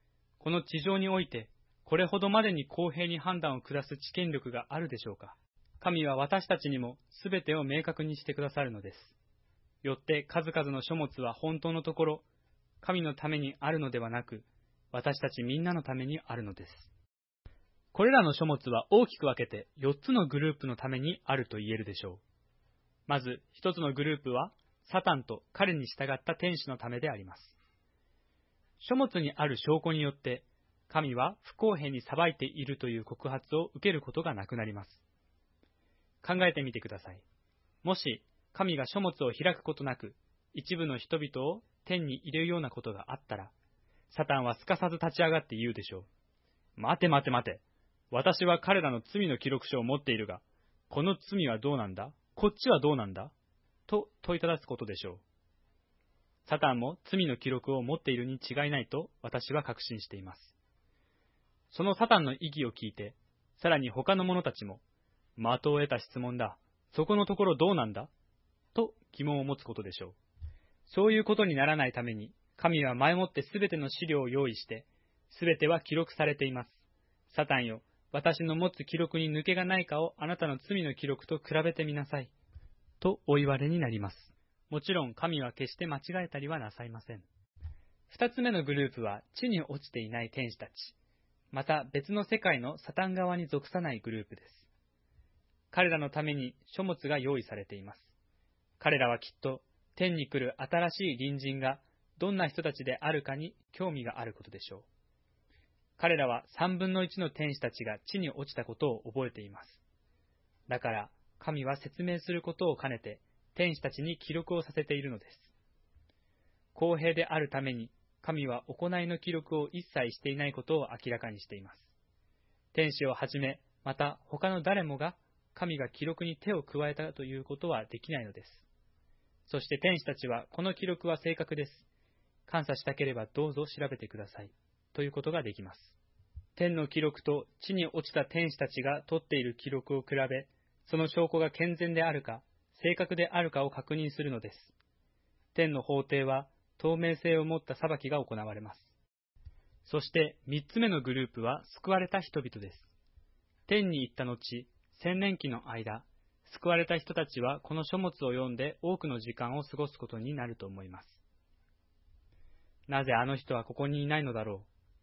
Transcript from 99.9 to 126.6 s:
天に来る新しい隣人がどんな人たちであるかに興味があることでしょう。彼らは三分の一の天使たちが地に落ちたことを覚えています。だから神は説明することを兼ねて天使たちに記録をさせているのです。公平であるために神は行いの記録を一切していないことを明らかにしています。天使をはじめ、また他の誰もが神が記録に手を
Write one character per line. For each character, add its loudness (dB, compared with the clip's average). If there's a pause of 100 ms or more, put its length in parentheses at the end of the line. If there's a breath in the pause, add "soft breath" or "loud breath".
天 2
に -2
来 0
る 0
新 2
し -2
い -6
隣 -2
人 -4
が 0 (380)
ど 0
ん 0
な 2
人 -4
た 0
ち -10
で -2
あ 0
る 0
か -6
に -8 (180)
興 -4
味 -6
が -6
あ -6
る -8
こ -20
と -20
で -14
し -14
ょ -14
う。 -20 (1160 soft breath)
彼 4
ら 2
は -2 (140)
三 0
分 0
の 2
一 -6
の -2
天 -4
使 -12
た -2
ち -10
が -6
地 -6
に -2
落 -8
ち -18
た -4
こ -10
と 0
を -8
覚 -2
え -10
て -14
い -16
ま -18
す。 -20 (840)
だ -2
か -2
ら -4 (300)
神 -4
は -2
説 -10
明 0
す -6
る -2
こ -6
と 2
を 2
兼 -4
ね -6
て -12 (360)
天 2
使 -12
た -2
ち -6
に -4
記 -8
録 -4
を 0
さ -10
せ -2
て -2
い -2
る -6
の -8
で -20
す。 -20 (1200)
公 4
平 4
で 2
あ -2
る 0
た -2
め -2
に -8 (320)
神 -2
は -4
行 -4 (100)
い -2
の -2
記 -6
録 -2
を -2
一 -10
切 -2
し -14
て -4
い -2
な -2
い -4
こ -10
と 2
を -2 (140)
明 -4
ら -2
か -8
に -14
し -18
て -14
い -14
ま -20
す。 -20 (840)
天 4
使 -2
を 0
は -2
じ -6
め、 -2 (240)
ま -4
た 0
他 -2
の -2
誰 2
も -4
が -4 (400)
神 -4
が -4
記 -8
録 -4
に -4
手 -2
を 0